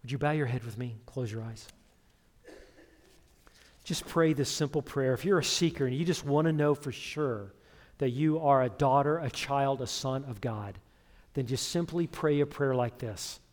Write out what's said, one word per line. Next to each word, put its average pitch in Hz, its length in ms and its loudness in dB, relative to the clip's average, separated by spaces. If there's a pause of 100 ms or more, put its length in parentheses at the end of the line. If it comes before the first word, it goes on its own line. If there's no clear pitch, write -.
Would 120 80 -8
you 139 60 -4
bow 147 140 0
your 151 140 0
head 123 180 -4
with 110 140 -10
me? 120 280 -6
Close 120 260 -6
your 110 120 -8
eyes. 113 240 -12 (2250)
Just - 240 -4
pray 160 260 4
this 135 160 0
simple 147 320 -2
prayer. 131 320 0
If 123 120 -2
you're 185 140 4
a - 40 0
seeker 160 440 0
and 127 80 0
you 165 100 0
just 165 200 -2
want 147 200 2
to 160 80 4
know 147 220 4
for 143 160 -8
sure 113 640 -6 (440)
that 131 140 0
you 156 280 2
are 139 240 6
a 123 60 2
daughter, 139 480 4
a 143 120 -4
child, 139 520 0
a 120 60 -4
son 135 380 -4
of 117 160 -10
God, 107 360 -6 (560)
then 131 140 -2
just 127 220 -4
simply 170 360 -2
pray 147 340 0
a 143 60 4
prayer 139 300 0
like 120 240 -2
this. - 400 -10 (140)